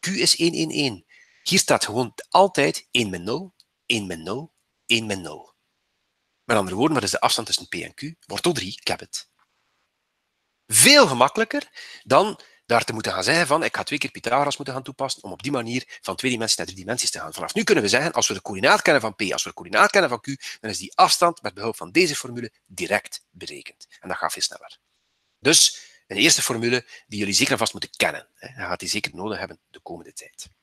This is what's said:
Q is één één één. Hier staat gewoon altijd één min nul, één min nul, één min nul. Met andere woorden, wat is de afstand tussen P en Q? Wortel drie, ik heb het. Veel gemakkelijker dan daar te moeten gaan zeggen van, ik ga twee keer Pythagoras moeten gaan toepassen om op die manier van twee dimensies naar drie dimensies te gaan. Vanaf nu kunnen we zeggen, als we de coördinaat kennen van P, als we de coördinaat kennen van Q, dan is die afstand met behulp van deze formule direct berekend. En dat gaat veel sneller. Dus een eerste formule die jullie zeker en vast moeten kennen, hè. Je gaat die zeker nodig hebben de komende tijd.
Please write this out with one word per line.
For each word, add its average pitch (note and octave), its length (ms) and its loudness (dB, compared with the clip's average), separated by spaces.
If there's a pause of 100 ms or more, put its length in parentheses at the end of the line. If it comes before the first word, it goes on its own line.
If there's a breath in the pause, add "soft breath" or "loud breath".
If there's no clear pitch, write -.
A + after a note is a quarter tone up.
Q - 60 -8
is F#3 300 2
één E3+ 160 0
één D#3 180 -2
één. B2+ 360 -4 (360 soft breath)
Hier F#3+ 160 0
staat - 260 2
gewoon A#2 300 -4 (140)
altijd E3 640 2
één A2+ 200 0
min F2 140 -8
nul, D#3 280 -6 (340)
één A2 200 -2
min E2+ 160 -8
nul, A#2 300 -8 (340)
één A2+ 200 2
min G2 140 -4
nul. D2+ 320 -14 (920)
Met A#2 120 2
andere F#2+ 200 0
woorden, D3+ 180 2
wat A#2 100 0
is G2 60 0
de - 100 -2
afstand A#2 260 0
tussen - 220 -4
P - 60 -10
en - 200 -8
Q? - 80 -16 (240)
Wortel E3 260 0
drie, G#2+ 280 -6
ik - 60 -10
heb - 140 -4
het. - 280 -14 (1400)
Veel C#4 400 8
gemakkelijker C#3+ 600 2 (360 loud breath)
dan E3+ 360 4 (280 soft breath)
daar A#2 160 4
te - 80 -8
moeten A2 200 -4
gaan F#2 120 -2
zeggen D#3+ 220 2
van, C#3+ 180 0
ik - 120 -2
ga G#2 60 -4
twee C#3+ 160 -4
keer - 120 -6
Pythagoras C#3 460 -2
moeten C3+ 180 -10
gaan C3 80 -8
toepassen C3+ 400 -8
om G2 100 -12
op E2+ 100 -16
die C#3+ 100 -6
manier A#2+ 480 -6
van F#2+ 160 -6
twee C3 140 -2
dimensies A2+ 260 0
naar E2+ 100 -6
drie F#2+ 120 -14
dimensies G2+ 320 -4
te - 80 -10
gaan. D#2 140 -12
Vanaf - 220 -8
nu A3 80 0
kunnen E3+ 220 4
we G2+ 60 2
zeggen, C3+ 220 2
als A#2 160 0
we G#2+ 60 -2
de F#2+ 80 -8
coördinaat A2 400 2
kennen C#3+ 200 4
van G#2+ 120 -6
P, - 60 -12 (120)
als B1 100 -4
we - 60 -6
de - 60 -14
coördinaat F2+ 360 2
kennen F3 200 2
van A#2+ 100 -4
Q, - 60 -16 (340 loud breath)
dan A2 100 -8
is F#2+ 80 -6
die - 180 -12
afstand F3 460 4
met G2+ 120 -8
behulp G#2 220 -6
van - 140 -12
deze D3+ 260 2
formule A#2+ 360 -10 (140)
direct - 640 -4
berekend. - 560 -18 (140 soft breath)
En F2+ 80 -16
dat - 100 -6
gaat E2+ 140 -4
veel - 100 -6
sneller. - 360 -10 (600)
Dus - 420 4 (260 loud breath)
een G2 100 -8
eerste C#3+ 260 4
formule A#2+ 440 -2 (200 loud breath)
die G#2+ 120 -10
jullie G2+ 160 -2
zeker C3+ 180 2
en A#2 60 0
vast A2+ 140 0
moeten - 180 -12
kennen, D#2 440 -4
hè. - 120 -20
Je - 80 -18
gaat F2+ 260 -8
die F2+ 80 -8
zeker - 260 -6
nodig F#2+ 240 -8
hebben F2+ 220 -12 (100)
de - 100 -20
komende - 320 -18
tijd. - 360 -20 (140)